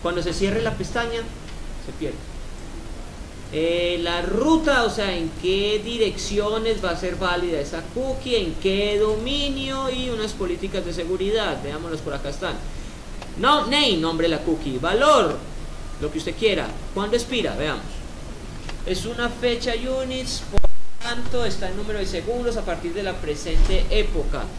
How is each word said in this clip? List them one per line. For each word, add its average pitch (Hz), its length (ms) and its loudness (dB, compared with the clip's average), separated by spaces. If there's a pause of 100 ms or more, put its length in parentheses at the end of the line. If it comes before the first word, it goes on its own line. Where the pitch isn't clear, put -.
Cuando 175 180 0
se 170 120 -2
cierre 196 280 0
la 220 140 -2
pestaña, 233 440 -4 (680)
se - 140 -10
pierde. 147 180 -6 (1400)
Eh, 170 500 0
la 175 180 -2
ruta, 269 640 2
o 220 60 2
sea, 196 260 -2
en 165 140 -2 (120)
qué 202 420 0
direcciones 214 1000 -2
va 185 80 0
a 165 60 -2
ser 180 180 -4
válida 175 440 0
esa 143 220 -6 (120)
cookie, 262 420 -2
en 180 200 0
qué 202 440 0
dominio 269 920 0
y 254 200 -2
unas 220 240 -4
políticas 185 520 -4
de 170 80 -6
seguridad. 185 680 -2
Veámoslas 156 400 -6
por 151 120 -6
acá 143 160 -4
están. 156 260 -4 (840)
No, 277 260 4
name, 254 340 2
nombre 165 320 2
de 160 60 0
la 151 80 -4
cookie. 147 360 -2
Valor, 202 580 4 (640)
lo 147 100 -4
que 160 80 -4
usted - 160 -6
quiera. 185 320 2 (260)
¿Cuándo 202 240 0
expira? 214 380 -2
Veamos. 135 280 -2 (1000)
Es 185 200 -4
una 240 220 -4
fecha 240 480 -2
units, 254 760 -4
por - 100 8 (400)
tanto, 240 420 4
está 196 260 2
el 185 60 -4
número 208 240 -2
de 190 60 0
segundos 220 500 -2
a 214 80 -2
partir 170 300 -4
de 202 100 -4
la 185 100 -2
presente - 760 4
época. 147 540 2 (160)